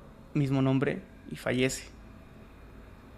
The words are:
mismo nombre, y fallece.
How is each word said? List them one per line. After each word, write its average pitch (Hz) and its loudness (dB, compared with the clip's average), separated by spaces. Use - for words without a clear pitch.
mismo 139 4
nombre, 135 4
y - -8
fallece. 127 2